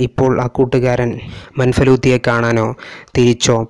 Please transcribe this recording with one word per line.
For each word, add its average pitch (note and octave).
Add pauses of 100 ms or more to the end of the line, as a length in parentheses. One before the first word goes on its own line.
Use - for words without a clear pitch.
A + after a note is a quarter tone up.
ഇപ്പോൾ C3 (100)
ആ - (120)
കൂട്ടുകാരൻ B2 (500)
മൻഫലൂത്തിയെ B2+ (100)
കാണാനോ A#2 (480)
തിരിച്ചോ B2 (140)